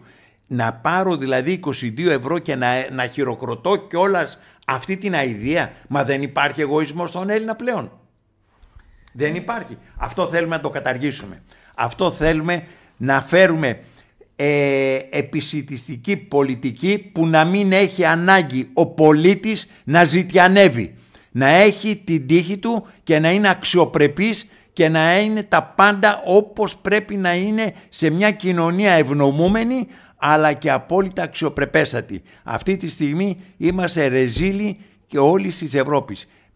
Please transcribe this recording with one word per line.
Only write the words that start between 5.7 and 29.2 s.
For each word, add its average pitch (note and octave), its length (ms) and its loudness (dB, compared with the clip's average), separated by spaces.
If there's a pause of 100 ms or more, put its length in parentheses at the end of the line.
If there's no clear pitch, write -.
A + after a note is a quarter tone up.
Μα C#3 160 -2
δεν C#3 180 -2
υπάρχει C#3+ 400 -2
εγωισμός D3+ 480 -2
στον F#3 200 -8
Έλληνα A3 260 -4
πλέον. A3+ 360 -6 (1200)
Δεν D3 220 -4
υπάρχει. G3+ 420 -10 (200)
Αυτό E3 300 -4
θέλουμε E3 280 -2
να D#3 60 -6
το D#3 80 -6
καταργήσουμε. C3 760 -6 (320)
Αυτό B2 360 -2
θέλουμε D#3+ 520 -2 (340)
να C3+ 240 0
φέρουμε, D#3+ 580 2 (560)
ε, C#3 640 0 (100)
επισιτιστική C#3+ 1080 -6
πολιτική C#3 960 -2
που D#3+ 140 0
να D#3+ 180 4
μην F#3+ 260 0
έχει F#3 340 2
ανάγκη E3 680 2
ο E3+ 120 2
πολίτης D#3+ 840 2 (160)
να E3 200 4
ζητιανεύει. F3 920 4 (360)
Να B2+ 160 0
έχει G3+ 480 4
την D#3 320 -2
τύχη E3+ 300 2
του A3+ 300 -4 (160)
και D#3 160 2
να D#3+ 120 2
είναι G3+ 180 2
αξιοπρεπής F3 1000 0 (260)
και D#3+ 160 2
να D#3+ 300 2
είναι G#3+ 240 -2
τα E3+ 200 0
πάντα G3+ 640 2
όπως G#3 520 2
πρέπει G#3 380 -2
να F3+ 200 0
είναι G#3+ 380 -2 (160)
σε - 200 -2
μια F#3+ 220 2
κοινωνία F3+ 600 0
ευνομούμενη, E3 960 2 (300)